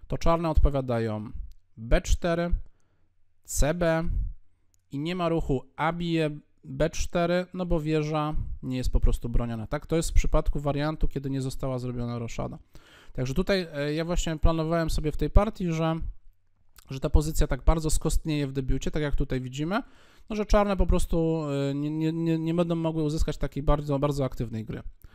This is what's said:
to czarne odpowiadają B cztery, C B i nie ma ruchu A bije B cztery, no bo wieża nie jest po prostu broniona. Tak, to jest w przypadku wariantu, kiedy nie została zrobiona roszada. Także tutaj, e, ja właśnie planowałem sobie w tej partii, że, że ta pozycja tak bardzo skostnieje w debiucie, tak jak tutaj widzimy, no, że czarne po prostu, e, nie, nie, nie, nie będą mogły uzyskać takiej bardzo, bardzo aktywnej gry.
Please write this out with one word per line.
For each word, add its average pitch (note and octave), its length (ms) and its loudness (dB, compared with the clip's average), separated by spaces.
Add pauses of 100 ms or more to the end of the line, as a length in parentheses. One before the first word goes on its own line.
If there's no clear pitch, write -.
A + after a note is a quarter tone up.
to C3+ 100 -4
czarne E3+ 320 2
odpowiadają A#2+ 840 2 (460)
B C3 240 2
cztery, E3+ 520 0 (880)
C C#3+ 300 0
B E3 300 0 (880)
i C#3 80 -6
nie E3 160 -4
ma F3 140 -2
ruchu D#3 340 0 (120)
A D#3 180 -2
bije E3 360 -2 (340)
B D3 260 -2
cztery, F3 640 0
no F3+ 120 -4
bo E3+ 140 2
wieża D3+ 560 -2 (280)
nie B2+ 140 -4
jest B2+ 140 0
po - 80 4
prostu - 300 4
broniona. A#2 380 0
Tak, D3 180 -6
to D#3+ 100 0
jest E3 140 0
w - 40 -8
przypadku - 460 4
wariantu, D3 480 0
kiedy C#3 220 -2
nie C3+ 120 -2
została C3 380 -4
zrobiona A#2+ 400 -6
roszada. B2 380 -8 (560)
Także C3 200 -4
tutaj, F#3 400 0
e, D3 200 -4
ja D#3+ 120 -2
właśnie E3 320 -2
planowałem D#3+ 520 2
sobie D3+ 220 0
w - 60 -6
tej D3+ 120 0
partii, G3 420 4
że, D#3+ 280 -2 (920)
że C3+ 100 -8
ta - 100 -4
pozycja D3+ 380 4
tak C3+ 160 -4
bardzo D#3+ 260 4
skostnieje D3 580 2
w C3+ 40 -6
debiucie, C3+ 400 -2
tak D3+ 120 -2
jak C#3+ 120 0
tutaj C3+ 260 0
widzimy, D3+ 420 -4 (460)
no, A3 60 -6
że G#3 100 -2
czarne G3+ 320 4
po F#3 80 4
prostu, E3 580 2 (260)
e, C#3 60 -2
nie, D3 140 -2
nie, D#3+ 240 -2
nie, E3 260 0
nie E3 140 -2
będą E3+ 220 0
mogły D#3+ 280 -2
uzyskać D3+ 340 0
takiej C#3 260 -4
bardzo, D3 360 2
bardzo C#3 260 0
aktywnej A2+ 400 -6
gry. A#2+ 180 -10 (320)